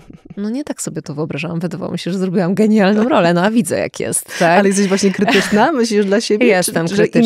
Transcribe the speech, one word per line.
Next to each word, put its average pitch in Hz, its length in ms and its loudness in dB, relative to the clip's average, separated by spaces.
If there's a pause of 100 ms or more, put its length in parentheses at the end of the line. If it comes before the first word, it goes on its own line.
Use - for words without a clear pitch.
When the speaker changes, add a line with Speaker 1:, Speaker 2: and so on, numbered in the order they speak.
(360)
Speaker 1:
no 202 140 -6
nie 269 140 -6
tak - 180 -10
sobie 160 200 -8
to 151 120 -12
wyobrażałam. 165 460 -6
Wydawało 175 320 -8
mi 175 60 -6
się, - 120 -8
że 196 80 -4
zrobiłam 185 360 -2
genialną 214 540 4
rolę, 180 260 2
no 175 100 2
a 214 60 0
widzę, 220 280 0
jak - 220 -6
jest”, - 380 -6
tak? 175 200 4
Speaker 2:
Ale 196 100 4
jesteś 196 200 0
właśnie 190 240 0
krytyczna? 208 600 2
Speaker 1:
<laughs> - 0 -
Speaker 2:
Myślisz 220 340 0
dla 196 140 2
siebie, 214 260 0
Speaker 1:
Jestem 175 420 0
Speaker 2:
czy, 196 80 -4
że 208 60 2
Speaker 1:
krytyczna. - 240 2